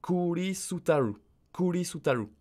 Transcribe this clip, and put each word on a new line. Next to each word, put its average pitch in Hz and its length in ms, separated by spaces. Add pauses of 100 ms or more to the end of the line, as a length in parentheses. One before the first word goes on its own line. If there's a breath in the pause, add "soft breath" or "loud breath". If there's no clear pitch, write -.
Kuri 175 520
sutaru, 170 600 (360)
kuri 180 320
sutaru. 131 440 (120)